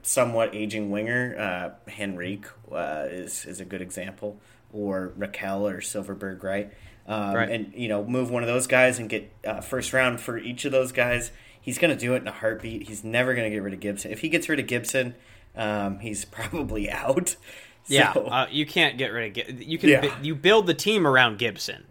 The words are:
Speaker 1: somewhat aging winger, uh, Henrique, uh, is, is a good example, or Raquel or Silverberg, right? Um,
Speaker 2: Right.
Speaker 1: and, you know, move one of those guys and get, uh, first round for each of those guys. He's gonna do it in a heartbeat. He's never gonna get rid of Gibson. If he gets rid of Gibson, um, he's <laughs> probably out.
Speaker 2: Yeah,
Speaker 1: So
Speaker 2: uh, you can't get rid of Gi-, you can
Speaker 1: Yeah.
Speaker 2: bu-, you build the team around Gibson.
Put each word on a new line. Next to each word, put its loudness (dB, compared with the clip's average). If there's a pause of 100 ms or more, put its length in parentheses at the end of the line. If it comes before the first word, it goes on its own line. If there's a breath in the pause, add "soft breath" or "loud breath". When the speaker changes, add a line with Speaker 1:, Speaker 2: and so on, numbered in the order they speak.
Speaker 1:
somewhat 2
aging -4
winger, -2 (500)
uh, -16
Henrique, -6 (240)
uh, -4
is, -8
is -12
a -12
good -10
example, -10 (340 soft breath)
or -4
Raquel -4
or -4
Silverberg, -8
right? -4 (340 soft breath)
Um, -2
Speaker 2:
Right. 2
Speaker 1:
and, -4
you -4
know, 0
move 0
one 0
of -2
those 2
guys 6
and -6
get, -4 (140)
uh, -4
first -4
round 2
for -6
each -8
of -2
those 4
guys. 0 (280 soft breath)
He's -6
gonna 4
do 0
it 0
in -10
a -6
heartbeat. -4
He's -10
never 2
gonna 0
get -2
rid -4
of -10
Gibson. -4
If -8
he 0
gets 2
rid 0
of -4
Gibson, -2 (420 soft breath)
um, -2
he's -8
<laughs> -12
probably -4
out. 0 (520 loud breath)
Speaker 2:
Yeah, 6
Speaker 1:
So 2
Speaker 2:
uh, 2
you 0
can't 4
get 0
rid -4
of -4 (120)
Gi-, -14
you -4
can 4
Speaker 1:
Yeah. 10
Speaker 2:
bu-, 2 (120)
you -2
build 6
the 6
team 2
around 6
Gibson. -4